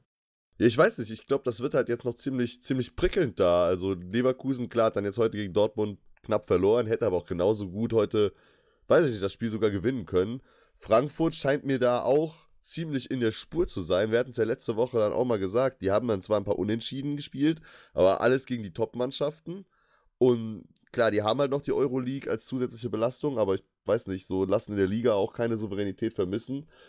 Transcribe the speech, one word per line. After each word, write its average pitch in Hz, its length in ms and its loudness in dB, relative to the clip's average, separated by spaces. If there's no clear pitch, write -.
Ja, 110 100 4
ich 113 100 2
weiß 190 220 2
nicht, 110 120 -8
ich 110 140 -12
glaub, 135 180 0
das 110 180 -4
wird 139 120 -4
halt 127 160 0
jetzt 120 160 -4
noch 120 80 -4
ziemlich, 123 480 -4
ziemlich 127 340 -4
prickelnd 170 440 -2
da. 87 260 4
Also 92 300 0
Leverkusen, 123 760 -2
klar, 113 160 2
hat 113 100 2
dann 101 100 -2
jetzt 101 120 -4
heute 113 200 0
gegen 101 160 -6
Dortmund 104 460 0
knapp 107 220 -2
verloren, 104 400 4
hätte 110 220 0
aber 90 100 0
auch 85 80 -4
genauso 98 440 0
gut 107 240 -4
heute, 104 380 2
weiß 156 200 6
ich 127 60 0
nicht, 98 100 -4
das 98 100 -2
Spiel 117 160 -4
sogar 107 220 0
gewinnen 101 340 -2
können. 101 360 -2
Frankfurt 139 580 2
scheint 139 300 -2
mir 135 140 0
da 120 240 2
auch 156 320 2
ziemlich 156 480 -6
in 131 100 -4
der 113 120 2
Spur - 360 -4
zu - 140 -6
sein. 92 300 2
Wir 113 80 4
hatten's 123 180 -4
ja 117 60 2
letzte 113 320 -4
Woche 120 240 0
dann 107 140 2
auch 117 120 0
mal 117 140 0
gesagt, 110 420 -2
die 92 80 0
haben 107 180 2
dann 101 140 0
zwar 104 180 0
ein 101 40 -6
paar 101 160 -2
Unentschieden 127 560 -2
gespielt, 143 440 -2
aber 95 280 4
alles 127 240 4
gegen 120 160 -6
die 95 120 -10
Top-Mannschaften. 143 920 -4
Und 113 480 2
klar, 113 180 2
die 104 140 0
haben 110 160 0
halt 143 100 0
noch 139 120 -2
die 123 120 -2
Euroleague 131 560 -2
als 113 160 -4
zusätzliche 123 460 -2
Belastung, 120 480 0
aber 95 160 4
ich - 80 -6
weiß - 220 2
nicht, 92 200 -6
so 95 180 0
lassen 101 280 -2
in 101 40 -2
der 98 100 4
Liga 113 260 2
auch 98 200 0
keine 117 240 -2
Souveränität 101 560 -4
vermissen. 101 540 -4